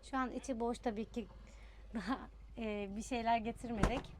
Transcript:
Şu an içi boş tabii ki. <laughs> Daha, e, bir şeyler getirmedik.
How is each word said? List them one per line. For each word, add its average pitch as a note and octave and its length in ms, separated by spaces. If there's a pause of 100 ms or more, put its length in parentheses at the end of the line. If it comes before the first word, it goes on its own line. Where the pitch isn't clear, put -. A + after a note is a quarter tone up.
(100)
Şu C4+ 60
an C4 160
içi B3+ 280
boş A#3 180
tabii A3+ 260
ki. G#3+ 220 (340)
<laughs> - 340
Daha, A3+ 240 (400)
e, G#3 380
bir A3+ 60
şeyler A#3 360
getirmedik. A3+ 600 (200)